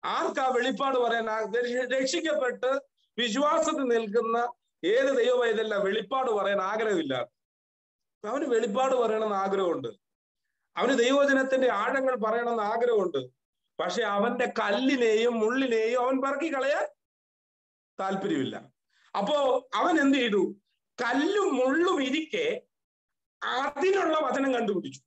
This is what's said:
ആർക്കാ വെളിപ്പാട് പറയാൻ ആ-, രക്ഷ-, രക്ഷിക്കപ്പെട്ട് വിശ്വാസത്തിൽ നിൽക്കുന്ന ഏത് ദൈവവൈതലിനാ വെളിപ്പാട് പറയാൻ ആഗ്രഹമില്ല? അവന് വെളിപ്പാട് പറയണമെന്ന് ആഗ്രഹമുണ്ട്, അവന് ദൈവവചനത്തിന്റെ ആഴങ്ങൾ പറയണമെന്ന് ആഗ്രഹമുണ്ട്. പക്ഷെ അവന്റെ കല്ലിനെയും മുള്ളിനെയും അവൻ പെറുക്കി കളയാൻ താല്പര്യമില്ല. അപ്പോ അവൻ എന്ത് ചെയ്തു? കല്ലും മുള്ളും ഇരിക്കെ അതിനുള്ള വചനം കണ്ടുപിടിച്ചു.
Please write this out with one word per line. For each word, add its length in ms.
ആർക്കാ 440
വെളിപ്പാട് 520
പറയാൻ 300
ആ-, 260
രക്ഷ-, 380
രക്ഷിക്കപ്പെട്ട് 840
വിശ്വാസത്തിൽ 680
നിൽക്കുന്ന 720
ഏത് 320
ദൈവവൈതലിനാ 600
വെളിപ്പാട് 540
പറയാൻ 300
ആഗ്രഹമില്ല? 640
അവന് 180
വെളിപ്പാട് 500
പറയണമെന്ന് 400
ആഗ്രഹമുണ്ട്, 520
അവന് 200
ദൈവവചനത്തിന്റെ 760
ആഴങ്ങൾ 440
പറയണമെന്ന് 480
ആഗ്രഹമുണ്ട്. 680
പക്ഷെ 240
അവന്റെ 560
കല്ലിനെയും 800
മുള്ളിനെയും 640
അവൻ 200
പെറുക്കി 320
കളയാൻ 340
താല്പര്യമില്ല. 720
അപ്പോ 580
അവൻ 240
എന്ത് 180
ചെയ്തു? 380
കല്ലും 520
മുള്ളും 480
ഇരിക്കെ 580
അതിനുള്ള 760
വചനം 340
കണ്ടുപിടിച്ചു. 540